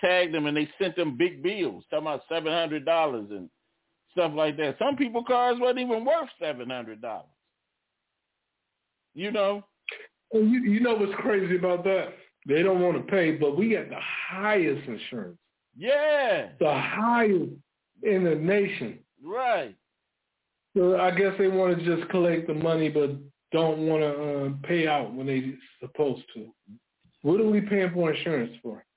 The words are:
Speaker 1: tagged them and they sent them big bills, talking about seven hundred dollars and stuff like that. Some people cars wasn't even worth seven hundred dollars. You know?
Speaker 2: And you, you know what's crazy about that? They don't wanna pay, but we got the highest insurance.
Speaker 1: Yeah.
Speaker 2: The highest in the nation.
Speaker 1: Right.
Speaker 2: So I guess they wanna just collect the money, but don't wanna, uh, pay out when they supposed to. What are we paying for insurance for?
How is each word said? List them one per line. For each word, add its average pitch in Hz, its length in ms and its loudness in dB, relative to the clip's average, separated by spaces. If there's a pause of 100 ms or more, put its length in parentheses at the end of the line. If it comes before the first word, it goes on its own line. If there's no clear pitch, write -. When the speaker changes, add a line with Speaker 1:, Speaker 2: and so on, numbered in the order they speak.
Speaker 1:
tagged 180 320 2
them 151 140 0
and 147 100 0
they 151 100 0 (140)
sent 180 140 -2
them 156 220 -2
big 156 260 0
bills, 170 480 -4
talking 156 160 -4
about 147 220 -6
seven 160 220 -4
hundred 156 340 -2
dollars 147 440 0
and 95 200 -12 (640)
stuff 170 200 0
like 151 240 0
that. 147 220 -2
Some 269 160 0
people 240 280 -2
cars 247 360 2
wasn't 254 200 0
even 233 240 -2
worth 294 260 0 (120)
seven 127 280 -6
hundred 110 320 -10
dollars. 110 240 -10 (1900)
You 196 180 -6
know? 202 320 0 (680)
Speaker 2:
And 220 200 4
you, 247 120 4
you 214 160 2
know 240 160 2
what's 202 200 0
crazy 190 420 0
about 175 260 0
that? 190 300 0 (340)
They 151 160 4
don't 185 180 4
wanna 170 200 2
pay, 170 320 2
but 143 220 0
we 220 160 2
got 185 180 -2
the - 100 -12
highest 185 880 -2
insurance. 104 500 -10 (380)
Speaker 1:
Yeah. 254 720 0 (100)
Speaker 2:
The 151 140 2
highest 208 760 0 (520)
in 190 200 2
the 165 120 2
nation. 175 640 -2 (240)
Speaker 1:
Right. 185 520 -2 (1000)
Speaker 2:
So 180 220 6
I 180 120 4
guess 190 260 2
they 190 120 4
wanna 180 340 2
just 165 260 0
collect 170 380 2
the 160 60 -2
money, 160 360 2
but 143 220 2 (400)
don't 160 360 2
wanna, 156 240 2
uh, 143 380 -2 (140)
pay 165 240 0
out 135 260 0
when 131 140 -6
they 131 280 -2 (260)
supposed 131 420 -2 (120)
to. 113 180 -14 (680)
What 175 200 4
are 214 80 4
we 208 120 4
paying 196 320 0
for 170 200 2
insurance 139 480 -4
for? 110 240 -12 (120)